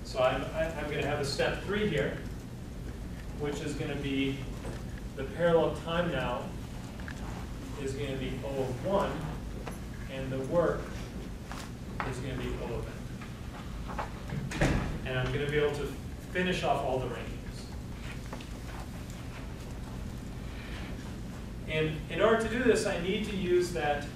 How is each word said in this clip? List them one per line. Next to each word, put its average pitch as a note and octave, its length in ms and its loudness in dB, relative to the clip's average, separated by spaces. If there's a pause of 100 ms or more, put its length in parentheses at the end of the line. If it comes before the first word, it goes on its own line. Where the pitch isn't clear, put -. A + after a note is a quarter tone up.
So - 160 -4
I'm, C3 240 6 (120)
I, D#3+ 100 4
I'm D3 240 -2
gonna C#3 180 0
have D3 120 2
a C#3+ 60 2
step - 380 2
three G#3 240 2
here, A2 300 2 (1200)
which D3 220 0
is C#3+ 120 -2
gonna D3 220 -2
be C3+ 420 2 (800)
the C3+ 80 -4
parallel D#3+ 540 6
time E3 340 2
now B2+ 320 0 (1400)
is C3+ 120 -2
gonna C3+ 240 -2
be B2+ 160 -2 (120)
O C#3 40 -2
of C3+ 360 0
one, F#3+ 260 4 (1000)
and C3+ 180 -2
the C3 80 0 (140)
work - 280 6 (1300)
is B2+ 80 -2
gonna C3 200 -2
be B2 120 -2 (140)
O A#2+ 120 -4
of - 100 -2
n. - 80 -6 (2000)
And B2+ 120 0
I'm B2+ 160 2
gonna C#3+ 160 2
be D3 80 4
able D3 180 6
to - 120 -2 (440)
finish F3+ 320 2
off - 220 4
all C3 140 4
the A#2+ 80 0
rankings. A2 180 -4 (4000)
And D#3 280 2 (140)
in E3 120 2
order A3 200 8
to A3 80 2
do B3 140 2
this, G#3+ 220 8
I F3+ 160 2
need G3 240 2
to G3+ 100 -2
use F3+ 380 4
that D#3 320 2 (100)